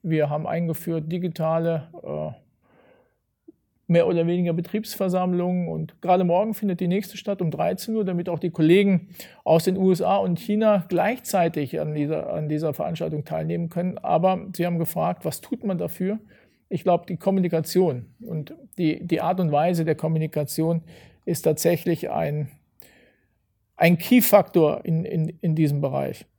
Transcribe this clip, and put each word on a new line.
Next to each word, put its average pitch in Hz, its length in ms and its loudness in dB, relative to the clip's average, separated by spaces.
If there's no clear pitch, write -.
Wir 156 260 2
haben 151 200 -4
eingeführt 165 640 -4
digitale, 165 760 -2
äh, - 300 -6
mehr 170 220 6
oder 170 180 2
weniger 175 260 0
Betriebsversammlungen 180 1160 -2
und 160 320 -8
gerade 180 240 4
morgen 190 300 2
findet 190 260 -4
die 180 80 0
nächste 202 280 -2
statt 196 260 -6
um 160 80 0
dreizehn 185 440 -4
Uhr, 220 100 0
damit 180 240 -4
auch 165 100 -4
die 175 120 -4
Kollegen 180 600 4
aus 165 200 4
den 185 120 0
U 190 160 4
S 180 100 2
A 185 140 2
und 185 240 0
China 208 480 2
gleichzeitig 170 920 0
an 151 160 -4
dieser, 151 380 -2
an 156 160 -4
dieser 151 260 -2
Veranstaltung 160 500 -4
teilnehmen 165 440 -4
können. 180 300 -4
Aber 170 580 0
Sie 175 100 0
haben 175 120 -2
gefragt, 165 460 -4
was - 160 -6
tut - 220 -10
man 190 160 -2
dafür? 185 400 -4
Ich - 160 -6
glaube, 175 220 4
die 175 120 -6
Kommunikation 175 880 0
und 156 360 -10
die, 165 280 -2
die 170 140 0
Art 185 200 0
und 160 120 2
Weise 165 320 2
der 156 100 2
Kommunikation 160 880 -2
ist 170 160 -2
tatsächlich 165 680 0
ein, 151 400 -2
ein 170 220 4
Key-Faktor 180 880 4
in, 165 200 -2
in, 160 240 -2
in - 260 -2
diesem 147 280 2
Bereich. 135 440 -4